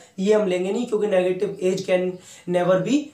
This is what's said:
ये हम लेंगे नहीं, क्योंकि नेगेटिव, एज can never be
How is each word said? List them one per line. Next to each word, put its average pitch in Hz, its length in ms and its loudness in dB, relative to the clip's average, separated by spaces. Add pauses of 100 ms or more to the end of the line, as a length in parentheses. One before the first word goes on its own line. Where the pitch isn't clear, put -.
(180)
ये 196 160 2
हम 208 140 2
लेंगे 180 240 -2
नहीं, 240 140 -4
क्योंकि 208 200 0
नेगेटिव, 185 560 0
एज 185 240 -2
can 180 220 0 (460)
never 180 240 2
be 220 180 0 (180)